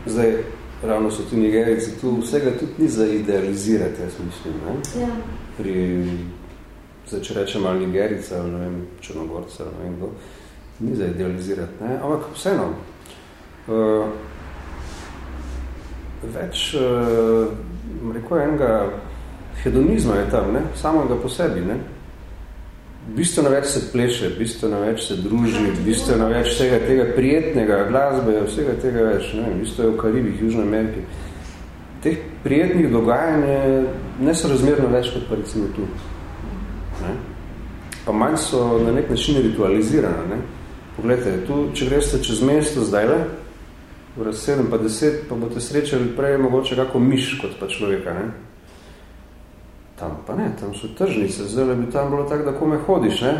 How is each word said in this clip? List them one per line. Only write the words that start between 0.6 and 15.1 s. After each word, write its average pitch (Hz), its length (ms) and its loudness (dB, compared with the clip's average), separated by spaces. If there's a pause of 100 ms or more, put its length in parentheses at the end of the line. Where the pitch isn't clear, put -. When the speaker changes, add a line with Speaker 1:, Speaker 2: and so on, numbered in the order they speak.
Speaker 1:
ravno 107 320 2
so 107 120 -6
tu 123 140 -2
Nigerijci, 110 560 4
tu 127 220 -2
vsega 131 360 0
tudi - 240 -4
ni 156 120 4
za 110 180 4
idealizirati, 98 960 0
jaz 90 180 -6
mislim, 87 420 -8
ne? 87 120 -6 (240)
Speaker 2:
Ja. 240 100 -2 (460)
Speaker 1:
Pri... 90 520 -2 (960)
Zdaj, 98 180 -8
če - 120 -10
rečem 98 320 -2
ali 92 200 2
Nigerijca, 95 520 0
ali, 87 140 -4
ne 87 80 -6
vem, 90 280 -6 (100)
Črnogorca, 80 640 -10
ali 82 120 -10
ne 85 80 -12
vem 87 120 -6
kdo, 92 140 -8 (680)
ni 113 180 -2
za 95 100 -2
idealizirati, 90 760 -4
ne? 120 160 -4
Ampak 151 260 -2 (100)
vseeno, 175 380 -2 (960)
eh, 107 420 2 (2250)